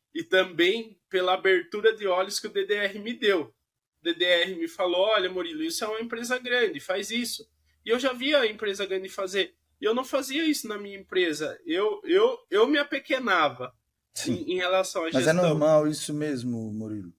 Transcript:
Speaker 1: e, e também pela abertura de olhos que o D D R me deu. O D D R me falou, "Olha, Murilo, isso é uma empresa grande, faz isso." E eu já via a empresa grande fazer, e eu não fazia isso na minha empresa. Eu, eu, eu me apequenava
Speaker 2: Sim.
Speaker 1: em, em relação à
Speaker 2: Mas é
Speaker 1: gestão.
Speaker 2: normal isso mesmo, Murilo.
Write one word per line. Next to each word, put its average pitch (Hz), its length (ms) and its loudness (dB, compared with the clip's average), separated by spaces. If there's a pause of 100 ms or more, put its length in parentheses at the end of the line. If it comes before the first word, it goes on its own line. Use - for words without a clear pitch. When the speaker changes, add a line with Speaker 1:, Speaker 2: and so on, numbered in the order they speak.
(140)
Speaker 1:
e, 160 60 -6
e 165 60 -6
também 185 720 0 (100)
pela 185 260 2
abertura 190 600 2
de 208 100 -6
olhos 190 320 0
que 220 100 -8
o - 20 -12
D 196 160 -2
D 202 80 -2
R 208 260 -2
me 220 140 -8
deu. 196 300 2
O 127 100 -14 (500)
D 170 100 -2
D 170 120 0
R 180 300 2
me 165 120 -6
falou, 180 400 0
"Olha, 208 220 2
Murilo, 170 340 -6
isso 165 220 -4
é - 20 -4
uma 220 140 -6
empresa 240 360 -4
grande, 247 440 -2
faz 202 300 -4
isso." 233 380 -6 (360)
E 208 40 -4
eu 233 80 2
já 262 140 0
via 269 280 0
a 233 80 4
empresa 208 380 -4
grande 190 220 -4
fazer, 190 480 -4 (240)
e 190 60 -4
eu 220 100 2
não 262 80 -2
fazia 269 400 -2
isso 294 240 0
na 208 100 -6
minha 202 200 -12
empresa. 160 680 -2
Eu, 196 380 0
eu, 220 340 4 (140)
eu 208 160 6
me 294 100 2
apequenava 202 960 0 (400)
Speaker 2:
Sim. - 200 -4
Speaker 1:
em, 170 220 -4
em - 20 -2
relação 185 460 0
à - 20 -4
Speaker 2:
Mas 165 100 -2
é 156 160 4
Speaker 1:
gestão. 175 160 4
Speaker 2:
normal 151 400 4
isso 151 260 -4
mesmo, 120 600 -4
Murilo. 107 460 -8